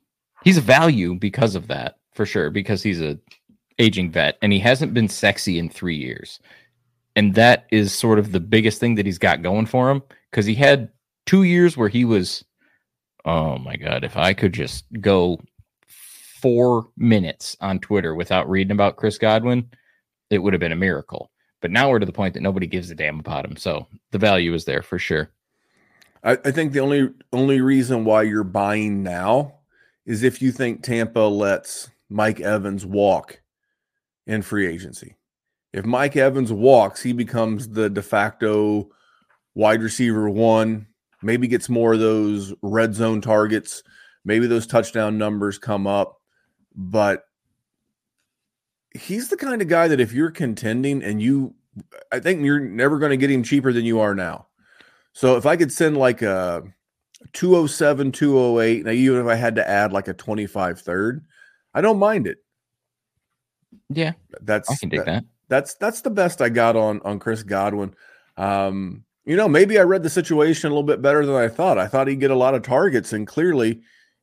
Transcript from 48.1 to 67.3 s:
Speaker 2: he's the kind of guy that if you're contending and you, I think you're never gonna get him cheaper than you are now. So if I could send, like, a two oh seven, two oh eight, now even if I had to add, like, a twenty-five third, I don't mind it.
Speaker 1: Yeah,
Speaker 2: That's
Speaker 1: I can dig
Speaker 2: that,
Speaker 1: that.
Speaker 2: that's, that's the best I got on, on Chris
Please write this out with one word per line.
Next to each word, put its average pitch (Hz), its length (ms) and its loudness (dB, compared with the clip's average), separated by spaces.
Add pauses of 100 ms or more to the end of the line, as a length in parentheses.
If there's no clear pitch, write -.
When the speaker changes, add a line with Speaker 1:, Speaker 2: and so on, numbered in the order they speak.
Speaker 2:
he's 226 360 -10
the 392 80 -4
kind 254 240 -6
of 180 60 -2
guy 170 200 4
that 151 120 2
if 113 140 0
you're 156 180 0
contending 127 720 -4
and 104 180 -4
you, 131 320 0 (580)
I 123 80 -2
think 160 240 -2
you're 143 160 2
never 131 380 -2
gonna 139 200 0
get 139 120 0
him 131 140 0
cheaper 135 280 0
than 120 140 -2
you 113 140 0
are 104 160 0
now. 87 320 -8 (640)
So 127 220 2
if 120 100 -4
I 151 100 4
could 165 160 0
send, 156 260 0
like, 127 240 2
a 92 420 -2 (720)
two 180 220 4
oh 165 120 2
seven, 139 440 0
two 143 260 2
oh 123 220 2
eight, 117 260 2
now 113 60 -2
even 127 300 2
if 120 60 -2
I 117 80 2
had 117 200 -2
to 110 120 0
add, 101 260 0
like, 98 140 -4
a 95 60 -10
twenty-five 95 640 -6
third, 107 460 -4 (480)
I 151 80 -2
don't 208 180 2
mind 202 280 0
it. - 100 -10 (1500)
Speaker 1:
Yeah, 160 240 -4 (280)
Speaker 2:
That's 104 280 -2
Speaker 1:
I 139 60 0
can 92 140 -8
dig - 100 -2
Speaker 2:
that, - 60 -6
Speaker 1:
that. 92 200 -4 (240)
Speaker 2:
that's, 131 260 0
that's 220 260 -6
the 277 80 -4
best 185 320 0
I 123 80 2
got 117 260 2
on, 107 280 0
on 101 160 -6
Chris 110 240 -6